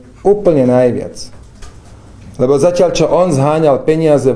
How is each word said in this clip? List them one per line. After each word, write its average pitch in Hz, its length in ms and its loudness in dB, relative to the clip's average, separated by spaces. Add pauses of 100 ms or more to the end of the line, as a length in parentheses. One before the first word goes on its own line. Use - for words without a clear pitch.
(200)
úplne 170 480 0
najviac. 123 640 -2 (1040)
Lebo 135 240 0
zatiaľ, 175 320 2
čo 156 160 0
on 175 240 0
zháňal 147 560 0
peniaze 151 480 0